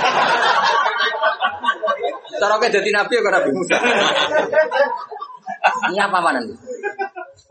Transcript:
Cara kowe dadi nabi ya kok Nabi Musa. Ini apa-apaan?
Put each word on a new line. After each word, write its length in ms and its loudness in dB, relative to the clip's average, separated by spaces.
Cara 160 2
kowe 160 2
dadi 160 2
nabi 240 0
ya 80 4
kok 140 2
Nabi 180 2
Musa. 240 0
Ini 80 -2
apa-apaan? 460 2